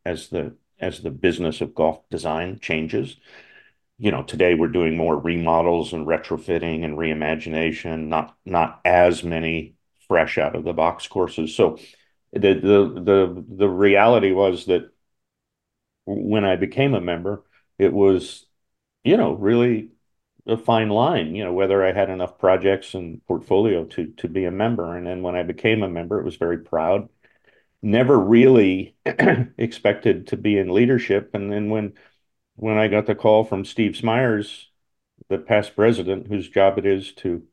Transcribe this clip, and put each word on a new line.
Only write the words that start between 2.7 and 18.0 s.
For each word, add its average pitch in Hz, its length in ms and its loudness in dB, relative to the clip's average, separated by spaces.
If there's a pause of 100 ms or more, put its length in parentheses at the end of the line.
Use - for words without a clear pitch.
You 104 140 -2
know, 67 120 -4
today 87 320 2
we're 82 120 2
doing 82 300 0
more 82 200 0
remodels 82 760 0
and 78 120 -8
retrofitting 82 800 -4
and 76 140 -6
reimagination, 80 1080 -4
not, 80 280 -6 (100)
not 90 380 -2
as 90 400 2
many 82 520 -6 (320)
fresh 82 300 0
out - 180 -2
of 82 80 -6
the 85 100 -6
box 80 340 -4
courses. 80 480 -6
So 82 220 2 (560)
the, 101 200 4
the, 98 480 4
the, 92 460 2
the 98 220 0
reality 98 600 4
was 92 340 0
that 90 240 0 (1160)
when 101 380 -2
I 95 120 2
became 131 380 0
a 95 80 -2
member, 87 420 -6 (340)
it 95 160 2
was, 95 520 2 (580)